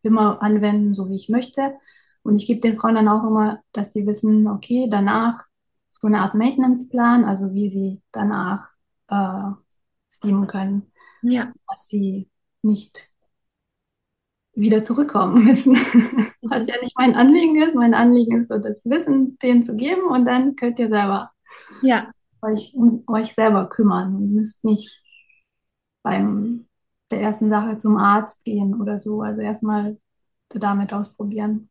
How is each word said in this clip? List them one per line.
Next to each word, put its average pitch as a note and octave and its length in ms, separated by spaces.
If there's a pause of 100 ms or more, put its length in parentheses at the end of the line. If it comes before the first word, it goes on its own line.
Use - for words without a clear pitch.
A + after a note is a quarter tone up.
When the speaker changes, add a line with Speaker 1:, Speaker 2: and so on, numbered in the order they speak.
Speaker 1:
immer G#3+ 400
anwenden, G#3 520
so F#3+ 160
wie G3 60
ich - 120
möchte. C4+ 460 (480)
Und G#3 140
ich G3+ 100
gebe A#3 140
den A3+ 160
Frauen A3+ 200
dann G#3+ 120
auch A3 160
immer, G#3+ 360 (120)
dass G3+ 200
die G#3 140
wissen, G#3+ 420
okay, A#3+ 420
danach G#3 540 (440)
so - 180
eine G#3 140
Art G3 140
Maintenance-Plan, A#3+ 920
also G3 300
wie G3+ 160
sie G3 320 (100)
danach, G3 580 (380)
äh, G3 420 (600)
steamen G3 360
können, G3 440 (320)
Speaker 2:
Ja. B3 300 (160)
Speaker 1:
dass - 200
sie G3 400 (340)
nicht - 480 (1400)
wieder G#3+ 280
zurückkommen A#3 600
müssen. B3+ 360
<laughs> - 60 (600)
Speaker 2:
Mhm. A3+ 60
Speaker 1:
Was A#3 160
ja - 120
nicht B3 160
mein B3 200
Anliegen D#4 440
ist. D#4 140
Mein A#3+ 180
Anliegen A#3 460
ist A#3 100
so, A3 100
das G#3+ 260
Wissen C4+ 560
denen B3 240
zu A3+ 100
geben D#4+ 320
und B3+ 200
dann C4 280
könnt A#3+ 240
ihr A#3 100
selber G3+ 440 (500)
Speaker 2:
Ja. B3 300 (280)
Speaker 1:
euch G#3+ 360
um A#3 320
euch A3 260
selber G#3 340
kümmern F#3+ 460
und G3+ 180
müsst G#3+ 320
nicht G#3+ 380 (1000)
beim, G#3 640 (420)
der G#3+ 100
ersten G#3+ 300
Sache G#3+ 280
zum G#3+ 180
Arzt G#3+ 480
gehen G#3 360
oder G#3 180
so. G#3+ 240
Also G#3+ 200
erstmal G#3+ 560 (520)
damit G3+ 420
ausprobieren. G#3 800